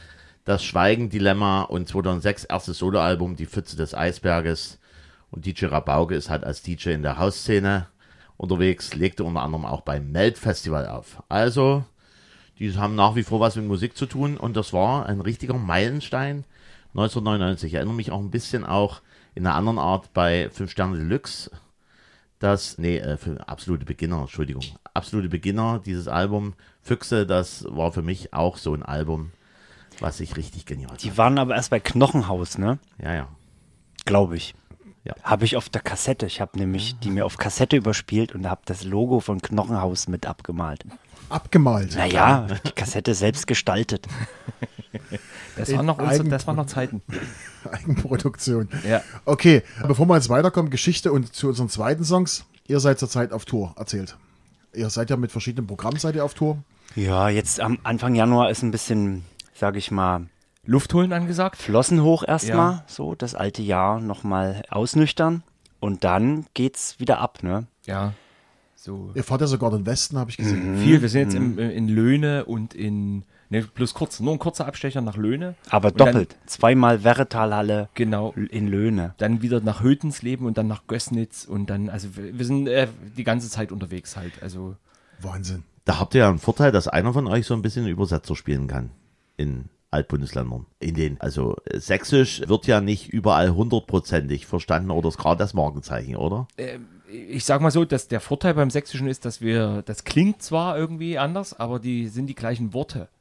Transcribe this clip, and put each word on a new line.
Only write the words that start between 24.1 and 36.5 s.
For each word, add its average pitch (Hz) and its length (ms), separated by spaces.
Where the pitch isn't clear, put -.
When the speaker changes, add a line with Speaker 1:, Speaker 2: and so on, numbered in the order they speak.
Speaker 1:
Entschuldigung. 67 420
Absolute 92 360
Beginner, 101 560
dieses 90 220
Album 101 460
Füchse, 113 440
das 90 440
war 80 220
für 87 100
mich 87 320
auch 85 240
so 76 160
ein 73 100
Album, 78 480
was - 200
ich - 180
richtig 78 280
genial 65 360
Speaker 2:
Die 113 60
Speaker 1:
fand. 98 100
Speaker 2:
waren 123 220
aber 127 160
erst 120 140
bei 117 100
Knochenhaus, 98 800
ne? 113 220
Speaker 1:
Ja, 80 120
ja. 71 140
Speaker 2:
Glaub 101 280
ich. - 220
Speaker 1:
Ja. - 100
Speaker 2:
Hab 107 200
ich 110 120
auf - 140
der - 120
Kassette. - 440
Ich - 160
hab - 140